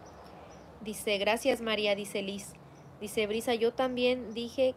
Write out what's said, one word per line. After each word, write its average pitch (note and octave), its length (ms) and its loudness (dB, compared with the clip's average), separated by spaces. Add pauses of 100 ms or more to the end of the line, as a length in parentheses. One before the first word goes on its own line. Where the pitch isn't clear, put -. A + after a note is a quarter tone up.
(800)
Dice, G#3 360 0
"Gracias, A3+ 440 2
María", G#3+ 340 2
dice G3+ 260 -4
Liz. G3 360 -8 (420)
Dice, G#3+ 280 0
Brisa, A3+ 260 0
yo A#3 200 2
también B3 600 0
dije A#3+ 440 0